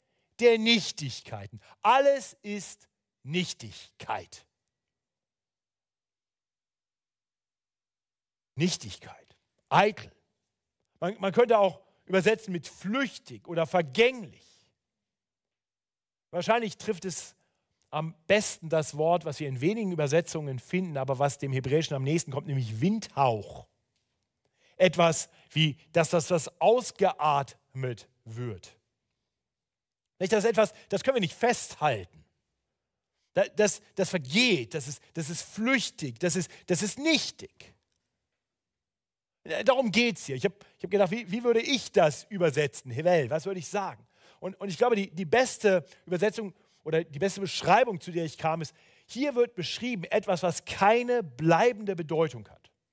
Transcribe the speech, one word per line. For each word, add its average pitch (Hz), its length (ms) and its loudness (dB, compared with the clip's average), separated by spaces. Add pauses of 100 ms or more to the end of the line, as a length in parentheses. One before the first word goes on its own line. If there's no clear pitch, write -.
(400)
der 233 180 6
Nichtigkeiten“. 143 1000 -2 (220)
Alles 269 640 4
ist 208 440 -12 (360)
Nichtigkeit. - 1200 -8 (4000)
Nichtigkeit. - 600 -4 (540)
Eitel. 196 420 2 (840)
Man, 165 200 -6
man 185 140 -4
könnte 233 260 6
auch 196 220 2 (240)
übersetzen 190 480 2
mit 170 140 -6
flüchtig - 800 -6
oder 165 200 -2
vergänglich. 185 800 0 (1900)
Wahrscheinlich 208 440 0
trifft 190 280 -8
es - 320 -10 (540)
am 156 240 -6 (120)
besten 202 420 0
das 151 280 -2
Wort, 160 280 2
was 151 160 -8
wir 147 80 -6
in 127 120 -6
wenigen 196 320 0
Übersetzungen 151 640 0
finden, 180 380 -4
aber 131 220 -4
was 143 200 0
dem 135 140 -6
Hebräischen 135 420 0
am 131 80 -4
nächsten 147 300 -2
kommt, - 160 -6
nämlich 117 320 -4
Windhauch. 135 880 -2 (1080)
Etwas 170 540 4 (200)
wie, 156 260 2 (160)
dass 160 180 2
das, 165 160 0
das - 340 -2
ausgeatmet 151 1500 0 (160)
wird. 113 520 -12 (1400)
Nicht, 185 140 -2
das 208 120 2
ist 233 60 4
etwas, 214 240 2 (140)
das 202 140 -2
können 269 140 2
wir 233 40 2
nicht 180 140 -2
festhalten. - 920 -2 (1080)
Da-, 196 220 2
das, 208 240 2 (140)
das 185 160 -2
vergeht, 165 640 0
das 135 140 -6
ist, 147 120 -12 (140)
das 165 160 -6
ist 170 120 -8
flüchtig, 208 760 -4
das 175 180 0
ist, 180 140 -4 (160)
das 180 160 0
ist 208 160 -4
nichtig. - 760 -4 (1700)
Äh, 208 220 -6
darum 254 260 2
geht's 233 360 0
hier. 135 100 -6
Ich 123 80 -6
hab, 196 80 2 (260)
ich - 60 -20
hab 180 60 -10
gedacht, 196 200 2
wie, 220 200 -6
wie 233 120 -4
würde 233 180 4
ich - 320 -2
das 160 320 4
übersetzen? 151 640 -2
Hevel, 151 400 2
was 156 160 -4
würde 190 120 -6
ich 143 100 -12
sagen? 185 380 -8 (320)
Und, 190 220 -10
und 196 80 -8
ich 170 100 -8
glaube, 233 180 4
die, 196 140 -2
die 185 140 -6
beste 196 600 2 (220)
Übersetzung 196 480 -2 (300)
oder 160 200 0
die 143 140 -12
beste 196 220 -2
Beschreibung, 196 600 2
zu 180 100 -14
der 170 140 -4
ich 156 120 -8
kam, 185 240 -2
ist, - 140 -10 (320)
hier 269 280 -4
wird 240 200 2
beschrieben 202 500 -6
etwas, 196 380 -2
was 170 220 -2
keine 240 580 2
bleibende 180 760 2
Bedeutung 156 520 -4
hat. - 220 -20 (220)